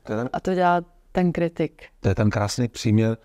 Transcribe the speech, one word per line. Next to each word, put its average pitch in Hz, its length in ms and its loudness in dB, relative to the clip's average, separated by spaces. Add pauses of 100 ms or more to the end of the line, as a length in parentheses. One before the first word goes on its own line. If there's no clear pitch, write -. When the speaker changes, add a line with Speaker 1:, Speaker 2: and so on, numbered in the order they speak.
Speaker 1:
To - 100 -8
je 107 60 -4
ten 123 140 -6
Speaker 2:
A - 60 -6
to 185 140 -2
dělá 175 280 2 (300)
ten 180 200 2
kritik. 165 520 -4 (160)
Speaker 1:
To 110 100 0
je 95 60 2
ten 104 140 2
krásný 104 380 -2
příměr, 110 580 0